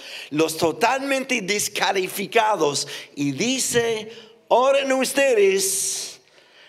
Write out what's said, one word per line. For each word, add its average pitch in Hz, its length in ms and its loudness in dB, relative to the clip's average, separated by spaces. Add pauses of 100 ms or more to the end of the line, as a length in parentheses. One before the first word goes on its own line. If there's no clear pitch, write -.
(300)
los 156 260 0
totalmente 254 840 0
descalificados, 190 1500 0 (280)
y 143 180 -2
dice: 233 800 -2 (360)
"Oren 269 440 4
ustedes, 226 1300 2 (480)